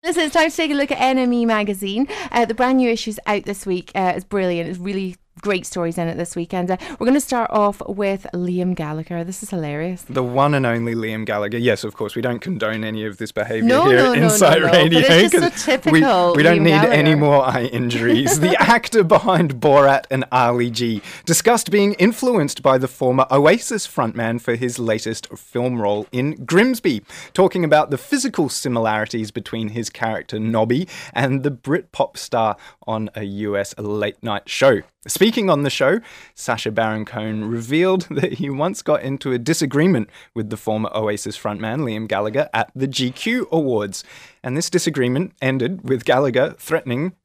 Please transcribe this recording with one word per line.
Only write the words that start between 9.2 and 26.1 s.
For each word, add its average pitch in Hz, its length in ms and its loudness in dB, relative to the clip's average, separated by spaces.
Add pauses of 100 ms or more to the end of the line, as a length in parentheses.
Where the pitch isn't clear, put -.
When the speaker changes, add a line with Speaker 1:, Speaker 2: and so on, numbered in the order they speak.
Speaker 1:
This 185 180 -12
is 208 80 -12
hilarious. 160 580 -6
Speaker 2:
The 131 140 -4
one 135 320 2
and 135 100 2
only 117 300 -2
Liam 110 320 -6
Gallagher. 104 320 -2
Yes, 117 260 0
of 107 100 -8
course, 104 200 -8
we 120 80 -6
don't 120 160 -2
condone 110 460 -4
any 110 200 -6
of 104 140 -10
this 110 140 -10
behaviour 110 360 -2
Speaker 1:
No, 294 180 4
Speaker 2:
here 131 120 6
Speaker 1:
no, 131 140 6
Speaker 2:
at - 20 2
Speaker 1:
no, 143 60 2
no, 165 120 4
Speaker 2:
Insight 160 280 6
Speaker 1:
no, 156 80 0
no. - 40 4
Speaker 2:
Radio, 170 300 6
Speaker 1:
But - 80 6
it's 175 220 6
just - 20 -2 (180)
Speaker 2:
'cause - 100 -10
Speaker 1:
so 311 100 0
typical 208 600 4
Speaker 2:
we, 165 60 2
we 147 60 4
don't 170 160 6
Speaker 1:
Liam - 20 2
Speaker 2:
need 165 80 6
Speaker 1:
Gallagher. - 220 4
Speaker 2:
any 151 240 4
more 143 280 4
eye 127 200 0
injuries. 120 760 0
The 175 160 4
Speaker 1:
<laughs> - 40 0
Speaker 2:
actor 226 420 4
behind 170 580 4
Borat 139 480 6
and 131 240 -2
Ali 123 380 2
G 113 320 -2 (240)
discussed - 440 2
being 202 240 4
influenced 220 680 0
by 131 160 4
the 131 100 -2
former 131 420 0
Oasis 156 580 2
frontman 117 520 -4
for 117 140 -2
his 120 240 -4
latest 113 580 -4
film 123 460 -4
role 104 300 -2